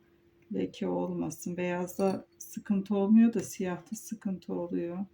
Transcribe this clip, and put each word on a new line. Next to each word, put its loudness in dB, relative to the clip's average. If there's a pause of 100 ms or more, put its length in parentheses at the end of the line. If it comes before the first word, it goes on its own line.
(540)
leke -4
olmasın. -4
Beyazda 0 (120)
sıkıntı -2
olmuyor 8
da 0
siyahta -6
sıkıntı -8
oluyor. -4 (160)